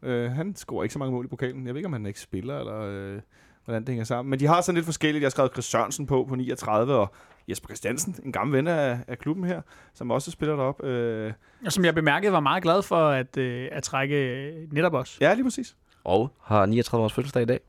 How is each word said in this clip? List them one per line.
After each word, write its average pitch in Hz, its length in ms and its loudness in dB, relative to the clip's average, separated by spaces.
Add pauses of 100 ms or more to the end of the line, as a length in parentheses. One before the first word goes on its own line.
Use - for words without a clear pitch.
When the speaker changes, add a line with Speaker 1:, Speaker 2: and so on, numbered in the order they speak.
Speaker 1:
Øh, 123 280 -2
han 165 260 -4
scorer 101 260 -6
ikke 110 100 -2
så 147 60 -6
mange 131 140 -2
mål 123 120 -2
i 131 40 -10
pokalen. 131 380 -6
Jeg 123 80 -6
ved 143 40 -6
ikke, 190 80 -6
om 170 60 -6
han 107 140 -4
ikke 101 140 -8
spiller, 120 380 -8
eller, 110 220 -8
øh, 98 400 -8 (440)
hvordan 113 180 -4
det 131 60 -8
hænger 117 160 -2
sammen. 127 260 -2
Men 131 100 0
de 143 60 4
har 170 140 6
sådan 180 140 2
lidt 170 100 2
forskelligt. 151 380 0
Jeg 143 40 4
har 135 40 2
skrevet 131 220 2
Chris 127 120 -6
Sørensen 117 420 -2
på, 131 220 2
på 131 60 -4
niogtredive, 127 600 0
og 104 200 2 (340)
Jesper - 200 -8
Christiansen, 131 560 -6
en 131 80 -6
gammel 117 240 0
ven 139 100 2
af, 143 320 0 (100)
af 123 100 -10
klubben 175 260 -4
her, 175 160 -2 (340)
som 120 160 -6
også 143 200 0
spiller 151 260 -2
derop. 139 280 -2
Øh, 117 480 -2 (340)
Speaker 2:
Og 160 60 -2
som 185 120 2
jeg 165 100 4
bemærkede, 165 380 2
var 165 80 4
meget 151 220 2
glad 170 200 4
for 165 260 4
at, 131 280 0
øh, 127 360 -2
at 151 100 -6
trække, 139 340 -2 (300)
øh, 160 260 -12
netop 160 220 2
os. 127 260 -4
Speaker 1:
Ja, 165 140 6
lige 254 100 2
præcis. 254 320 -4 (280)
Speaker 3:
Og 107 260 4 (120)
har 104 240 6
niogtredive 113 380 2
års 107 80 0
fødselsdag 127 300 0
i 113 40 0
dag. 123 220 2